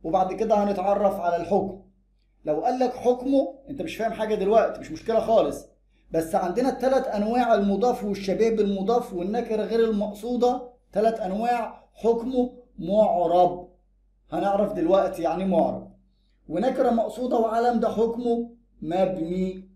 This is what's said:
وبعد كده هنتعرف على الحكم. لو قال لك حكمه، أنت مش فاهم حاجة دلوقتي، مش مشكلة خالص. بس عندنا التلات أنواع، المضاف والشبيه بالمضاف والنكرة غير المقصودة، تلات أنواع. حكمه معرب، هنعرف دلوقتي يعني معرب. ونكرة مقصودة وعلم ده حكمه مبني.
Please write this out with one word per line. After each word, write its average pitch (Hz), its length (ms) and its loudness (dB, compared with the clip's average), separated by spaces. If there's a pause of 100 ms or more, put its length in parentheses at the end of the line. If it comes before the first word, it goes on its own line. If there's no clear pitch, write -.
وبعد 185 300 2
كده 214 220 2
هنتعرف 202 640 2
على 175 160 0
الحكم. - 460 -2 (640)
لو 151 160 0
قال 254 180 0
لك 254 160 0
حكمه، 247 640 0 (120)
أنت 160 120 -10
مش 160 140 -8
فاهم 220 160 -2
حاجة 214 220 -2
دلوقتي، 202 460 2
مش - 120 -14
مشكلة 220 280 -2
خالص. 175 460 0 (440)
بس 160 240 -2
عندنا 190 340 0
التلات 262 380 0
أنواع، 226 480 0
المضاف 202 500 0
والشبيه 202 460 0
بالمضاف 202 640 0
والنكرة 214 480 -4
غير 214 220 -2
المقصودة، 226 840 -2 (240)
تلات 220 280 2
أنواع. 220 600 -4 (120)
حكمه 240 580 0 (260)
معرب، 175 880 2 (640)
هنعرف 196 420 0
دلوقتي 175 500 2
يعني 170 220 -2
معرب. 170 480 0 (560)
ونكرة 240 420 0
مقصودة 226 480 -2
وعلم 226 420 0
ده 220 80 0
حكمه 233 640 -2 (320)
مبني. 180 920 -2